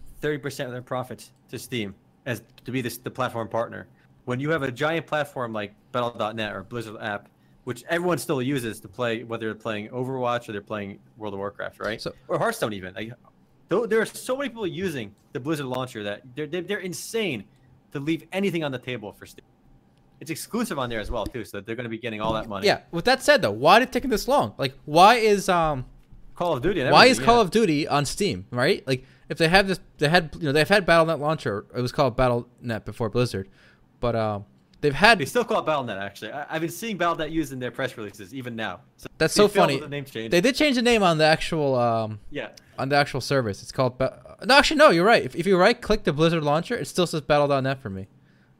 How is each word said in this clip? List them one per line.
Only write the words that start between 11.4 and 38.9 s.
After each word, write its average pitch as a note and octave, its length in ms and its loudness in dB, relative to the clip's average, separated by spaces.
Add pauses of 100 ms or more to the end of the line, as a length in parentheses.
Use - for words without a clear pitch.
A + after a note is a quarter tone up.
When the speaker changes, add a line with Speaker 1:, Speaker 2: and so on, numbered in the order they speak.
Speaker 1:
right? G#2+ 220 -6
Speaker 2:
So - 120 -8 (160)
Speaker 1:
Or E3+ 100 -2
Hearthstone D#3 340 -2
even. F#2 220 -12
Like, A2 180 -10 (560)
though G#3+ 180 0
there A3 140 2
are G3+ 60 0
so - 300 -6
many C#4 120 -4
people A3+ 180 -8
using D3 480 -6 (180)
the C#3+ 80 -8
Blizzard D3 260 -4
launcher B2+ 380 -6
that G2+ 180 -6 (120)
they're, D3 140 -8
they're, F3 140 -6
they're G3 160 -6
insane F3 680 -6 (480)
to C#3+ 80 -6
leave D3+ 320 -4
anything F3+ 320 -2
on C#3 80 -4
the B2 60 -6
table G#2+ 340 -10
for - 140 -20
Steam. - 180 -20 (720)
It's C3 120 -14
exclusive G3 480 -4
on B2 100 -2
there A#2 120 -4
as G2 100 -8
well A2 160 -2
too, A2 180 -8
so G2+ 160 -12
they're A2+ 160 -8
gonna A#2+ 140 -8
be A2+ 80 -8
getting A2+ 220 -8
all A2 120 0
that A2 160 -4
money. G2+ 180 -4
Speaker 2:
Yeah. F3 140 2 (100)
With E3+ 140 -6
that B3+ 180 2
said, C#4+ 200 4
though, A2 80 -2
why C#3+ 280 4
did B3+ 100 0
it - 40 -16
take B3 180 -4
this G#3+ 160 -2
long? D#3+ 320 0
Like, C3+ 160 -4 (120)
why F3+ 300 8
is, G#3+ 320 2
um, D#3+ 360 0 (500)
Speaker 1:
Call F3 200 0
of B2 80 -4
Duty F3 180 0
and B2+ 100 2
Speaker 2:
why F3 160 12
is C4 120 8
Speaker 1:
everything, C4 80 -6
Speaker 2:
Call A#3 100 8
Speaker 1:
yeah. A#3 60 6
Speaker 2:
of F3+ 80 0
Duty E3 380 2
on C#3+ 180 2
Steam, A2 440 -4
right? C3 360 0
Like, C3 180 -2 (240)
if D#3+ 100 -8
they D#3+ 100 4
have G3 200 6
this, F3+ 120 -2 (180)
they D3 100 2
had, E3 300 2
you E3+ 60 -8
know, C#3 80 0
they've D3+ 160 4
had G3 180 4
Battle E3 200 6
dot D#3+ 120 -2
net C#3+ 80 -2
launcher. B2 400 -2 (100)
It B2 60 -2
was B2 100 -2
called B2+ 240 0
Battle B2 260 2
dot - 60 -16 (140)
net A2+ 240 -6
before G#2+ 240 -4
Blizzard, A#2 380 -2 (520)
but, A#2+ 160 -2
um, G#2+ 280 -2 (360)
they've C#3+ 140 2
had G3+ 240 6
Speaker 1:
They C#3+ 80 -2
still A#3+ 180 -2
call A3 160 0
it C3+ 60 -6
Battle D3+ 180 0
dot G#2+ 140 -8
net, G2 80 -8
actually. G#2+ 260 -12
I, C#3+ 160 -10
I've D#3+ 140 -4
been E3+ 80 -4
seeing A3 260 -8
Battle E3+ 200 0
dot D#3 100 -4
net D3+ 60 -8
used D3+ 200 -2
in C3 60 -10
their B2 120 -6
press B2+ 280 -4
releases G#2 360 -12
even B2 220 -10
now. G2+ 240 -6 (160)